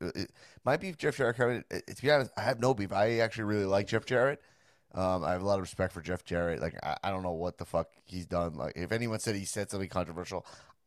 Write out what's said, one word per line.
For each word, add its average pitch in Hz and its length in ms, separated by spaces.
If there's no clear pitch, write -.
uh, 87 140
it, - 160
my 135 120
beef 190 140
with 151 80
Jeff 147 180
Jarrett 117 200
coming 120 320
in, 90 80
uh, - 160
to - 80
be 135 100
honest, 135 260
I 107 40
have 117 180
no 131 140
beef. 98 180
I 110 280
actually 113 260
really 104 200
like 98 220
Jeff 113 180
Jarrett. 131 360
Um, 92 300
I 78 80
have 90 100
a 98 40
lot 101 100
of 95 60
respect 92 320
for 87 80
Jeff 85 240
Jarrett. 85 360
Like, 80 220
I, 76 200
I 95 80
don't 92 120
know 90 100
what 87 240
the 85 80
fuck 82 240
he's 90 200
done. 87 300
Like, 71 200
if 87 160
anyone 113 280
said 110 160
he 98 100
said 101 240
something 95 200
controversial, 87 560